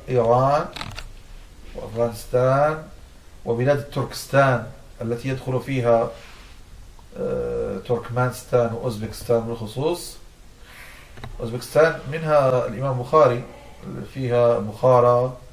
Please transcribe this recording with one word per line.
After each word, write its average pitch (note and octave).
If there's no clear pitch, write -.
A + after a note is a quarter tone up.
إيران B2+
وأفغانستان B2+
وبلاد B2+
تركستان B2
التي A#2
يدخل C3
فيها، A#2+
آه، A#2
تركمانستان A#2+
وأوزبكستان A2+
بالخصوص. A#2
أوزبكستان B2
منها C#3+
الإمام B2
بخاري، C3
فيها A#2+
بخارى، B2